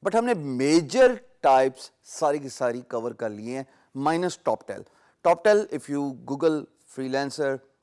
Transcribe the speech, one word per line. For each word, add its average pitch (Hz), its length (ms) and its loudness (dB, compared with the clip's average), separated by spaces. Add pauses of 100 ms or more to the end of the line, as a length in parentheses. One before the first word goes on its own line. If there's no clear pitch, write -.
but 196 120 0
हमने 240 180 2
मेजर 156 840 2 (220)
टाइप्स 135 500 2 (120)
सारी 151 340 -2
की 139 100 -10
सारी 123 340 -4
कवर 120 300 -6
कर 110 180 -8
लिए 110 280 -10
हैं, 135 80 -10 (320)
minus 165 400 -2 (100)
TopTal। 107 320 -6 (460)
TopTal, 202 420 4
if 147 220 -8
you 143 220 -4 (200)
Google 151 300 -2 (360)
freelancer 135 600 -4 (240)